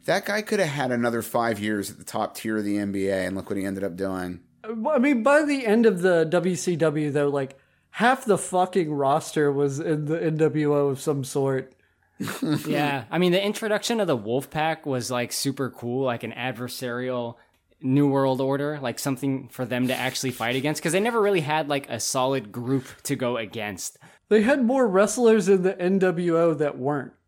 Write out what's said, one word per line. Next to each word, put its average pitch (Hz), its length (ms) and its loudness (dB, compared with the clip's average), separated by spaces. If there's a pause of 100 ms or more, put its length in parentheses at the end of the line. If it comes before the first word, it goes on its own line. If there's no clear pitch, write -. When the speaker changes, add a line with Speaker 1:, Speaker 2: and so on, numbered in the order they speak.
Speaker 1:
That 196 180 0
guy 208 180 -4
could 214 160 -2
have 180 120 2
had 139 200 -2
another 120 320 0
five 117 380 0
years 104 300 -2
at - 80 -18
the 85 60 -20
top 110 300 -4
tier 110 220 -4
of 107 80 -2
the 101 140 0
N 101 120 -2
B 98 180 -2
A, 92 180 0
and 95 100 -4
look 95 140 -8
what 101 80 -4
he 95 60 -4
ended 98 200 -4
up 87 120 -6
doing. 92 440 -6 (240)
Speaker 2:
Uh, 220 240 -6
I 302 100 2
mean, 247 240 2
by 285 220 6
the 277 220 -2
end 220 200 4
of 190 140 4
the 170 240 4
W 175 320 0
C 180 180 -2
W, 151 360 0
though, 143 180 2
like, 139 280 -2 (340)
half 254 340 2
the 196 140 4
fucking 185 540 0
roster 143 600 2
was 139 260 0
in 156 280 -2
the 160 140 0
N 156 180 0
W 147 360 2
O 143 140 4
of 135 120 -2
some 147 220 -2
sort. 135 520 -2 (440)
Speaker 3:
<laughs> - 240 -6 (240)
Yeah, 143 440 0
I 160 80 0
mean, 180 140 4
the 190 120 2
introduction 208 560 -2
of 196 60 0
the 143 120 2
Wolfpack 143 680 -2
was, 127 260 -4
like, 120 220 -4
super 135 380 -4
cool, 120 360 -6
like, 117 160 -2
an 117 100 -8
adversarial 123 1040 -6 (440)
New 139 280 4
World 135 320 2
Order, 139 420 -2
like, 120 160 -4
something 135 500 -4
for - 160 -8
them 123 240 -2
to 127 60 0
actually 127 380 -4
fight 117 240 -2
against, 147 260 -2
'cause 160 100 -2
they 185 80 2
never 233 200 0
really 202 200 2
had, 151 280 -2
like, 139 200 -2
a 117 120 -6
solid 127 520 -2
group 123 340 -2 (180)
to 139 120 -2
go 123 200 -2
against. 104 600 -8 (320)
Speaker 2:
They 208 140 6
had 262 220 2
more 254 240 2
wrestlers 208 600 4
in 190 140 6
the 190 180 0
N 185 180 2
W 175 400 2
O 165 160 4
that 143 240 -2
weren't. 131 340 -2 (160)